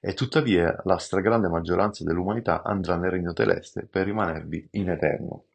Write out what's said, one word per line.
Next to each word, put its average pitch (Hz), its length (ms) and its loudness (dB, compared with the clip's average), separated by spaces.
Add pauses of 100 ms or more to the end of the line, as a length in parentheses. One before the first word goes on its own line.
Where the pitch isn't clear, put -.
e 95 140 -4
tuttavia 113 600 4 (100)
la 92 120 4
stragrande 98 480 2
maggioranza 87 560 0
dell'umanità 90 640 -2
andrà 90 320 0
nel 90 160 0
regno 87 200 -2
celeste - 540 -2
per 95 200 -2
rimanervi 82 640 -4
in 95 180 -2
eterno. - 540 -2 (100)